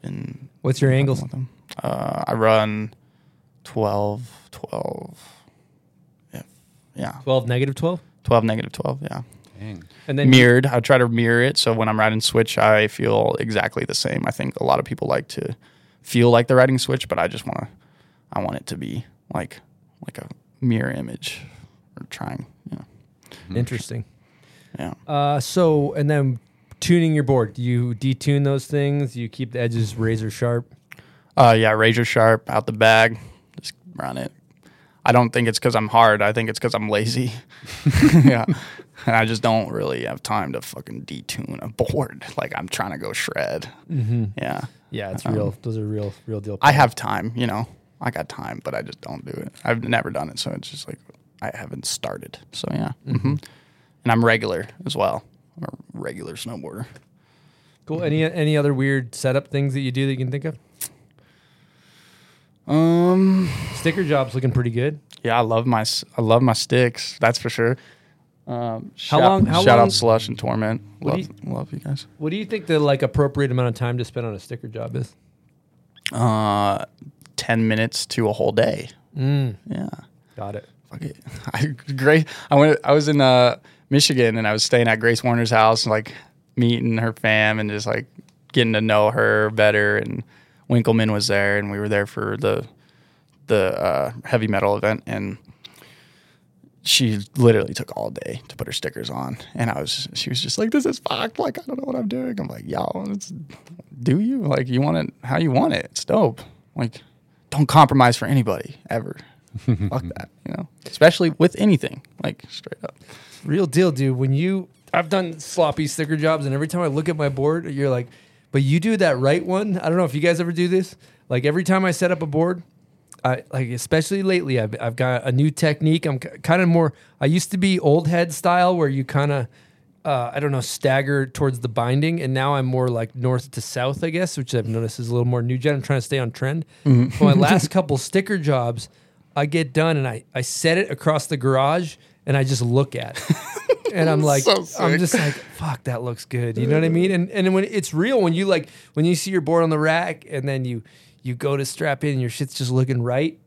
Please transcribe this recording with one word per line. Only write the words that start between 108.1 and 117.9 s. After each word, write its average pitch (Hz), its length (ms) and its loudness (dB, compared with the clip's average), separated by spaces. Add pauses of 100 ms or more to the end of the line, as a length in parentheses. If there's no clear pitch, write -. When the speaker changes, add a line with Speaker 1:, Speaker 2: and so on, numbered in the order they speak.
Speaker 1:
for - 80 -8
anybody, 110 520 0 (120)
ever." - 260 -6 (220)
Speaker 3:
<laughs> - 200 -18
Speaker 1:
Fuck 104 460 -2 (120)
that, - 140 -12 (180)
you - 100 -8
know? - 120 -10 (160)
Especially 165 520 6
with 175 220 4
anything, 196 420 2 (220)
like, - 260 -8
straight - 360 -16
up. - 100 -12 (480)
Speaker 2:
Real 165 240 0
deal, 160 240 2
dude. 135 240 0
When 131 160 0
you, 180 380 -2 (240)
I've 170 160 0
done 175 320 -2
sloppy 156 460 0
sticker 156 280 -4
jobs, 156 300 0
and 135 100 -2
every 151 140 -4
time 180 120 -4
I 165 60 0
look 147 220 -2
at 160 80 -2
my 147 120 0
board, 147 420 -2
you're 139 200 -2